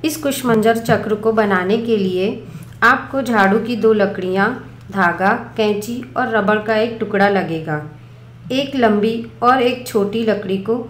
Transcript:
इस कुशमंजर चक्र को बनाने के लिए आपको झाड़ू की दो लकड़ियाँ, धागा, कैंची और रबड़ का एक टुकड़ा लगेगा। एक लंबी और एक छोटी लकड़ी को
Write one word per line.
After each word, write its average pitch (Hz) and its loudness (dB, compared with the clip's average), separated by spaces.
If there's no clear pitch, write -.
इस 311 -2
कुशमंजर 233 2
चक्र 214 0
को 220 0
बनाने 202 2
के 233 0
लिए 185 0
आपको 262 2
झाड़ू 220 4
की 233 -2
दो 220 4
लकड़ियाँ, 190 0
धागा, 185 2
कैंची 214 -2
और 247 0
रबड़ 214 2
का 220 -2
एक 226 -2
टुकड़ा 202 2
लगेगा। 160 -2
एक 269 -2
लंबी 226 2
और 254 4
एक 254 0
छोटी 208 0
लकड़ी 196 -2
को 220 -2